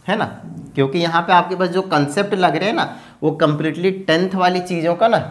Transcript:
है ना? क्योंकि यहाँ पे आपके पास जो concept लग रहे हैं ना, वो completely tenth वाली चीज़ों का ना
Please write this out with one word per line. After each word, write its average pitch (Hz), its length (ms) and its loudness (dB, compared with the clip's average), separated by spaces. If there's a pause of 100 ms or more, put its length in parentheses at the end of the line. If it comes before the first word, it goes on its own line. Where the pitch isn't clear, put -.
है 196 100 0
ना? 180 80 -2 (500)
क्योंकि 135 240 2
यहाँ 170 220 0
पे 170 120 0
आपके 180 220 2
पास 180 140 0
जो 180 120 -2
concept 185 520 0
लग 180 220 2
रहे 165 120 -2
हैं 233 80 -2
ना, - 220 -4 (260)
वो 151 200 0
completely 156 480 0 (160)
tenth 185 280 2
वाली 185 240 2
चीज़ों 175 360 -2
का 226 120 4
ना 226 100 2 (140)